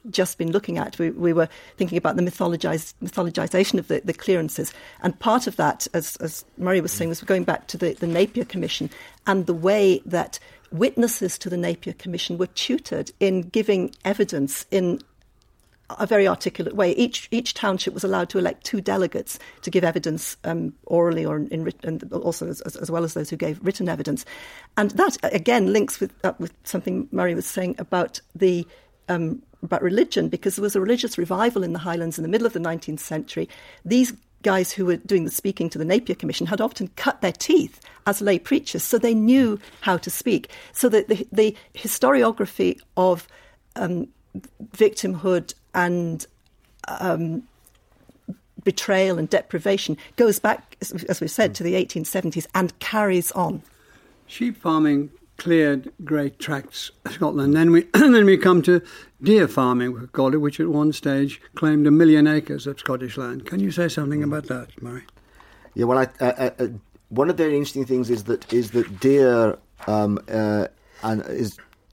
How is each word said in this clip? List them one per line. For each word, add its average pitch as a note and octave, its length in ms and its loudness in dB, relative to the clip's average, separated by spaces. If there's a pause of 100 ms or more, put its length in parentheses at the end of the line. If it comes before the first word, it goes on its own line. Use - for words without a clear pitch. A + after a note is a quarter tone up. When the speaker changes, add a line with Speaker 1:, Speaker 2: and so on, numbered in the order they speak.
Speaker 1:
just F#3 300 -2
been E3 120 -2
looking F#3 280 -2
at. - 180 -8
We, E3 140 -2
we F3 200 0
were E3 160 2 (300)
thinking F3 220 -2
about - 160 -2
the F3 80 0
mythologized, E3+ 800 -4
mythologization F3 720 -2
of E3+ 100 -4
the, C#3+ 160 -2
the E3 100 -4
clearances. D#3+ 600 -2 (300)
And - 160 -2
part A#3+ 260 0
of G3 120 -6
that, - 360 0
as, E3 220 -4
as - 280 -10 (140)
Murray F3+ 240 0
was F3 100 -6
saying, E3 180 -4
was E3+ 120 -8
going F#3 220 0
back - 240 -4
to - 100 -12
the, E3 160 -2
the - 140 -6
Napier F#3+ 380 0
Commission E3+ 440 -6 (380)
and F#3+ 180 0
the F3 80 -2
way F#3+ 540 2
that E3+ 320 -4 (320)
witnesses A3+ 640 -2
to F3+ 140 -10
the F3+ 60 -4
Napier F3 360 -6
Commission F3 460 -8
were F3+ 80 0
tutored - 720 -6
in F#3+ 220 2
giving G3 520 0 (120)
evidence F#3 640 -2
in F3+ 300 0 (920)
a A3 140 -4
very G3+ 220 4
articulate - 480 -4
way. F#3+ 200 2
Each, - 360 -2
each A#3+ 220 -4
township F#3+ 400 -4
was F#3+ 100 -8
allowed F#3+ 280 -2
to G3+ 60 -2
elect F3+ 280 -2
two G3+ 160 -4
delegates - 580 -4 (220)
to F3 100 -8
give F3+ 140 2
evidence, E3 580 -4
um, E3 300 -6 (120)
orally E3+ 400 2
or D3+ 120 -2
in D#3+ 260 -6
writ-, E3+ 220 -8
and E3 260 -8
also E3+ 380 -6
as, E3 100 -10
as, - 160 -12
as E3 160 -10
well E3 140 -2
as D#3 80 -8
those D3+ 160 -6
who D#3+ 80 -10
gave D#3 260 -6
written F#3 240 -4
evidence. D#3+ 380 -6 (500)
And G#3 160 0
that, F4 320 2
a-, - 100 -2
again, G3+ 380 2
links G#3 300 0
with, G3 100 -4 (140)
up F3+ 160 -2
with E3+ 100 -8 (140)
something F#3 480 -6
Murray F3+ 220 0
was F3+ 100 -6
saying F3+ 340 -6
about F3+ 400 -4 (160)
the, F3 320 0 (400)
um, E3+ 340 -2 (220)
about E3+ 180 -2
religion, F3+ 460 0
because - 300 -4
there G3+ 60 -4
was G3+ 120 -2
a G3 60 2
religious A#3+ 360 -2
revival F#3+ 460 0
in F3 80 -4
the E3+ 80 -6
Highlands E3+ 400 -6
in D#3+ 40 -6
the D#3+ 60 -6
middle A3+ 180 0
of A3 40 0
the F3 80 -6
nineteenth E3 400 -6
century. - 480 -8 (380)
These B3 260 2 (320)
guys F#3+ 280 2
who F#3+ 140 -4
were F3 120 2
doing F3 280 0
the - 60 -4
speaking E3+ 380 -4
to - 80 -10
the D#3 80 -4
Napier G3 300 0
Commission D#3+ 320 -6
had G3+ 140 -2
often A3 340 -4
cut - 260 -2
their F3+ 100 0
teeth - 500 0 (240)
as G3+ 160 0
lay G3+ 180 2
preachers, - 440 -2
so - 140 0
they A#3 160 2
knew A3 460 4 (220)
how F3+ 160 0
to F3+ 120 -6
speak. - 400 -2 (240)
So - 160 2
the, G#3 180 4
the, A3 240 0
the G#3+ 240 2 (180)
historiography A3+ 1080 0 (160)
of, F#3 320 2 (480)
um, F3 320 -4 (680)
victimhood F#3 800 0 (200)
and, F3 520 -2 (600)
um, E3+ 560 -4 (1200)
betrayal F#3+ 540 0
and D#3+ 120 -4
deprivation F#3+ 680 -2 (200)
goes A3 220 4
back, - 420 -2
as, - 100 -12 (140)
as - 160 -4
we've E3 100 -4
said, G#2+ 240 0
to - 80 -8
the F3 120 0
eighteen F3+ 300 -2
seventies E3 480 -4
and F#3 260 -2
carries G3 520 0
on. E3 300 -4 (640)
Speaker 2:
Sheep A#3+ 300 -6
farming D3+ 520 2 (280)
cleared D3+ 540 2 (120)
great D3 360 -2
tracts - 520 -10 (140)
of - 80 -10
Scotland. D3 420 2
Then E3 160 8
we, E3+ 100 10
<clears throat> - 120 -6
then A#3+ 320 10
we G3 120 8
come F#3 260 6
to F3+ 180 6 (400)
deer G3 260 6
farming, B2 460 2
we A#2+ 140 -12
called C3 260 2
it, D#3 60 2
which D3 200 -2
at D#3 80 0
one D3+ 240 2
stage C#3 480 -2 (160)
claimed D3+ 300 4
a D3 60 6
million D#3 360 8
acres D3 380 -2
of C#3 140 -8
Scottish B2+ 380 -6
land. C3 280 -8
Can F#3 140 -6
you G3 100 0
say F3 180 -2
something D3+ 360 -2
about D3 240 -4
that, B2 340 -10
Murray? A#2+ 220 -14 (720)
Speaker 3:
Yeah, A#2 100 0
well, B2+ 140 4
I, C3 260 -2
I, B2 340 0
I, B2 100 -2 (400)
one C#3 200 2
of F3 80 0
the D#3+ 80 2
interesting C#3+ 400 -2
things B2+ 240 -2
is A2 140 -2
that, G#2+ 280 -4
is A#2 200 0
that G#2 280 -2
deer, B2+ 580 6 (280)
um, G#2 420 0
uh, G#2 400 0 (360)
and A2 240 -2
is F#2+ 300 -6 (360)